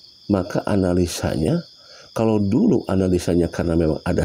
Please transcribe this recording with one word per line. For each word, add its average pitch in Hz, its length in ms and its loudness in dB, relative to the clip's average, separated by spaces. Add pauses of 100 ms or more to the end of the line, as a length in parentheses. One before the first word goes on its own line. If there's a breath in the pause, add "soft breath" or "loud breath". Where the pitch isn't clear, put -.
(320)
Maka 98 320 0
analisanya, 90 960 0 (560 loud breath)
kalau 110 240 0
dulu 117 480 2
analisanya 90 640 0
karena 82 240 -2
memang 78 320 0
ada 82 180 0